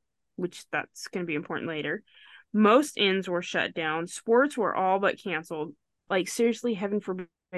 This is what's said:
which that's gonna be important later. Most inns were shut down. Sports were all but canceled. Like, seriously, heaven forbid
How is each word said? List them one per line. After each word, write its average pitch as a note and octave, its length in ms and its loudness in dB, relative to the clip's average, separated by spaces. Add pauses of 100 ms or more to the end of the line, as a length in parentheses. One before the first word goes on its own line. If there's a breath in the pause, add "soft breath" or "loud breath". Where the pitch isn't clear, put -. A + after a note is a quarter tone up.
(380)
which F3+ 340 -6
that's - 360 -8
gonna F3+ 180 -6
be E3 100 -4
important D3 320 -6
later. D3+ 360 -6 (500 soft breath)
Most G#3+ 440 6
inns F#3+ 320 2
were F3 120 -2
shut - 320 -4
down. E3 340 -2
Sports B3+ 500 2
were G3+ 180 0
all F#3+ 240 2
but F#3+ 220 0
canceled. E3 520 -6 (360)
Like, F#3 180 0
seriously, A#3 460 0
heaven G3+ 260 -2
forbid F#3 280 -6 (300)